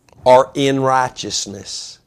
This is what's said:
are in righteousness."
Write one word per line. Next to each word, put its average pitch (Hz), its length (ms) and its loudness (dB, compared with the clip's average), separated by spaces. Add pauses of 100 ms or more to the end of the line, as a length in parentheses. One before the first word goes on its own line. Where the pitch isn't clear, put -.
(260)
are 127 280 6
in 139 260 0
righteousness." 127 1300 -6